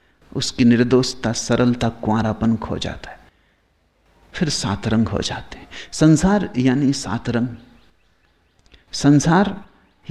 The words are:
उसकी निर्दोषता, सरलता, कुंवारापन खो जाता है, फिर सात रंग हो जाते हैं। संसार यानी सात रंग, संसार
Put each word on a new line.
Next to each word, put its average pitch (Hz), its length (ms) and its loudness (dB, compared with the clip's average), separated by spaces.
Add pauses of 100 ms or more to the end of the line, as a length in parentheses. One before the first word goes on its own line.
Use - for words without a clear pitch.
(360)
उसकी 123 300 -2
निर्दोषता, 120 680 2
सरलता, 120 560 0
कुंवारापन 110 680 -2
खो - 220 -8
जाता - 340 -10
है, - 80 -20 (1120)
फिर 160 160 -2
सात 101 380 -4
रंग 110 200 0
हो 92 120 -4
जाते - 380 -8
हैं। - 100 -20 (240)
संसार 175 640 4
यानी 131 360 2
सात 120 360 -6
रंग, 120 180 0 (1400)
संसार 165 720 2 (460)